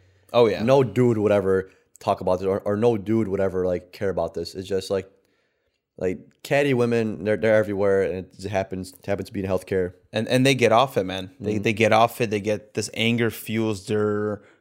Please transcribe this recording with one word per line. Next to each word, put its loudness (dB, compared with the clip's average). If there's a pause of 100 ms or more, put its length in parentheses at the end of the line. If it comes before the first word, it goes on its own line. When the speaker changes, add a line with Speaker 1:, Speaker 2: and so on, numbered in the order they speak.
(300)
Speaker 1:
Oh, 6
yeah. 0
Speaker 2:
no 4
dude 2
would 2
ever 2 (300)
talk -2
about 0
this, -6
or, 0
or -2
no 2
dude 0
would -2
ever, -2
like, -4
care -4
about -4
this. -8
It's -10
just -4
like, -4 (840)
like, -4 (240)
catty 0
women, 0
they're, 0
they're 2
everywhere, 0
and -4
it -20
just -12
happens, -6 (140)
happens -6
to -20
be -6
in -4
healthcare. -2 (180)
Speaker 1:
And, -4
and 2
they 4
get 4
off 2
it, 0
man. -8 (100)
They, -4
Speaker 2:
Mm-hmm. -4
Speaker 1:
they 0
get 4
off 2
it. 0
They -2
get, -4
this -4
anger 0
fuels -4
their -2 (180)